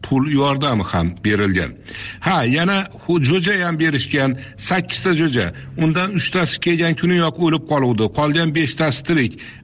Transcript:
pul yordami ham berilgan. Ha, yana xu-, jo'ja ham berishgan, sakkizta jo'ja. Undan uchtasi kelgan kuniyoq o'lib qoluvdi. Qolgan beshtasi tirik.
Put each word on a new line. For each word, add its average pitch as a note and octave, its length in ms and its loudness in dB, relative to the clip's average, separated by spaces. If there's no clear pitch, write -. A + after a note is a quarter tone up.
pul C3+ 260 2
yordami C#3 540 2
ham F2 240 -2
berilgan. G2 460 2
Ha, F#3+ 240 0
yana E3+ 340 2
xu-, E3+ 320 0
jo'ja F3+ 340 2
ham F3 200 -2
berishgan, C#3+ 520 0
sakkizta F#3 580 -2
jo'ja. C#3 320 2
Undan D#3+ 360 2
uchtasi - 460 0
kelgan E3 340 2
kuniyoq E3+ 440 2
o'lib D#3+ 300 2
qoluvdi. B2 440 2
Qolgan D3+ 420 2
beshtasi D#3 500 0
tirik. D3 280 2